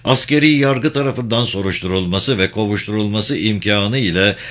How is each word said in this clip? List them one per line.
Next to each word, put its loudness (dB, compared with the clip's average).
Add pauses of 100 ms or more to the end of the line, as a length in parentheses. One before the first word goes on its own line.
askeri 2
yargı 2
tarafından -2
soruşturulması -2
ve 2
kovuşturulması -2
imkanı 0
ile 2 (140)